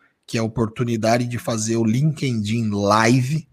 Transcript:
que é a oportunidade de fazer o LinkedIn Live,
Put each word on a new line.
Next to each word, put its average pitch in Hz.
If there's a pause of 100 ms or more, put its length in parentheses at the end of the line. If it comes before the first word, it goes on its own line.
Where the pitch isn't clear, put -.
(260)
que 123
é -
a 113
oportunidade 113
de 120
fazer 113
o 113
LinkedIn 117
Live, 113